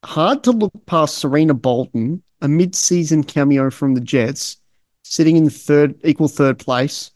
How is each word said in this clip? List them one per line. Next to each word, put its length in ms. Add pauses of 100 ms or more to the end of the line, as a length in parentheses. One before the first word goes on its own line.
Hard 400
to 80
look 200 (140)
past 320
Serena 360
Bolton, 680 (200)
a 60
mid-season 760
cameo 460
from 240
the 60
Jets, 580 (440)
sitting 340
in 140
third, 540
equal 240
third 320
place. 560